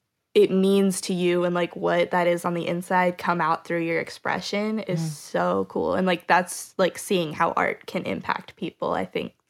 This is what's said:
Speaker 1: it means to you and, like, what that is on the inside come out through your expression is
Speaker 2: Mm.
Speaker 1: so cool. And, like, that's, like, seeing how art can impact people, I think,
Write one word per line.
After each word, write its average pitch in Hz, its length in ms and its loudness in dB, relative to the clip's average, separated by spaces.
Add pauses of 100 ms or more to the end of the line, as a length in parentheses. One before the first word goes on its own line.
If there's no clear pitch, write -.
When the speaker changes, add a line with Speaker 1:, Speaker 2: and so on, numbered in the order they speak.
(340)
Speaker 1:
it 208 160 8
means 190 520 4
to 190 120 -2
you 175 300 2
and, 175 100 0
like, 175 200 -2
what 175 380 0
that 180 140 2
is 175 180 2
on 175 100 0
the 170 120 -4
inside 180 520 0
come 175 220 -2
out 165 240 0
through 170 160 -2
your 165 180 -2
expression 208 840 -4
is 165 200 -2
Speaker 2:
Mm. 160 100 -2
Speaker 1:
so 180 580 -2
cool. 170 260 -2
And, 190 120 2
like, 180 200 -2
that's, - 520 0
like, 185 200 2
seeing 175 340 -2
how - 240 0
art - 300 -2
can 185 180 -6
impact 185 520 -6
people, - 360 -4
I 180 120 0
think, - 280 -6 (180)